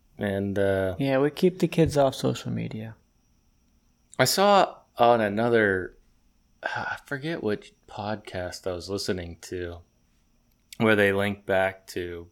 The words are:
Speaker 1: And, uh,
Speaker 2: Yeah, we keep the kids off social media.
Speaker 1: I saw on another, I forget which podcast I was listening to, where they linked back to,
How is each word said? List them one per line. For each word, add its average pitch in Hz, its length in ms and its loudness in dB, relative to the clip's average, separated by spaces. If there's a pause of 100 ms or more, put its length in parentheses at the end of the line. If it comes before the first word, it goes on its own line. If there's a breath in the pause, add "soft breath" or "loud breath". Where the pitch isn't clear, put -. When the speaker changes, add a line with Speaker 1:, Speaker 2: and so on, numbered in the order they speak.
(180)
Speaker 1:
And, 98 400 -2
uh, 95 400 0
Speaker 2:
Yeah, 135 220 0
we 147 120 2
keep 180 280 0
the 175 80 0
kids 147 300 2
off 135 180 4
social 127 360 -4
media. 113 440 -8 (1200)
Speaker 1:
I 131 60 2
saw 190 520 4 (220)
on 120 220 6
another, 104 800 2 (680)
I - 320 -6 (100)
forget 143 380 -8
which 104 300 -4 (160)
podcast 101 800 -8
I 92 60 -4
was 87 160 -10
listening 92 520 -6
to, 87 380 -10 (960)
where 110 180 4
they 101 160 6
linked 101 340 -2
back 95 420 0
to, 87 440 -10